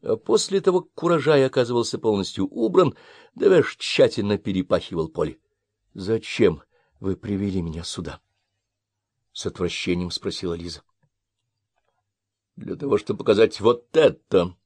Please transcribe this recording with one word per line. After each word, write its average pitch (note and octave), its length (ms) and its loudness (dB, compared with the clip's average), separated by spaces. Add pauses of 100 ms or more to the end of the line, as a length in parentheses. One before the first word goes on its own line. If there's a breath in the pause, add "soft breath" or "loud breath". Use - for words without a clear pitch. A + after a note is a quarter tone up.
А - 140 -2
после G3+ 440 0
того, F3+ 220 2
как - 200 -16
урожай D3+ 440 4
оказывался A#2+ 520 0
полностью G2 480 0
убран, F#3 480 2 (400 loud breath)
Девеш - 440 2
тщательно G#2 580 0
перепахивал F#2 720 -2
поле. D#2 300 -6 (560)
«Зачем G2 680 -2 (360)
вы G2 180 -4
привели G2 460 -4
меня E2 220 -8
сюда?» — D#2+ 360 -12 (1120)
с - 140 -10
отвращением F2+ 640 -4
спросила F2 440 -8
Лиза. E2+ 280 -12 (1700)
«Для - 200 -10
того, C#3 220 -2
чтобы - 200 -4
показать A2 420 2
вот A#2 360 0
это». G2 680 2